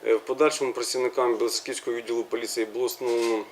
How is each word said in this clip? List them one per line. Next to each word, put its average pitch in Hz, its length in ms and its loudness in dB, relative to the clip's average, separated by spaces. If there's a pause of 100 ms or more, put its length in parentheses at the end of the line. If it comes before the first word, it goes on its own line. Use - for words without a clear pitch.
Е, 113 80 6
в 107 60 2
подальшому 135 520 2
працівниками 120 640 2
Білоцерківського 120 600 -2
відділу 117 280 -2
поліції 117 420 -4
було 113 200 -2
встановлено 117 640 0